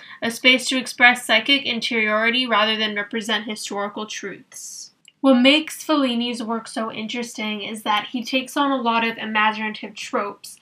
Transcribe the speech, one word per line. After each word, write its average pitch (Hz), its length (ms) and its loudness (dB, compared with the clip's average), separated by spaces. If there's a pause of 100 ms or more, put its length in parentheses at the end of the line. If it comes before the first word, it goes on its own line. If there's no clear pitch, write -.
(220)
a 226 80 0
space 254 380 4
to 262 100 2
express 240 480 4
psychic 247 380 2
interiority 226 840 0
rather 214 280 2
than 214 180 -2
represent 214 520 -4
historical 208 600 -6
truths. - 840 -12 (300)
What 269 180 8
makes 294 440 4
Fellini's 247 560 0
work 226 280 -6
so 226 240 -6
interesting 214 720 -6
is 214 200 -10
that 214 300 0
he 240 100 -4
takes 262 340 -4
on 285 140 2
a 269 100 0
lot 233 240 2
of 226 140 -2
imaginative 214 800 -2
tropes - 640 -8